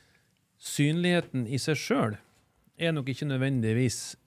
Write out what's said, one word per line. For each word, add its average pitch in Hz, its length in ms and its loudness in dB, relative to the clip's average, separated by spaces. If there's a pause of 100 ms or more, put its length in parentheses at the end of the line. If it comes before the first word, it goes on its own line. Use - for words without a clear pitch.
(600)
synligheten 165 880 0
i 135 80 -2
seg 147 220 0
selv 117 400 0 (600)
er 165 140 0
nok 139 160 -4
ikke 143 200 -4
nødvendigvis, 127 680 2 (300)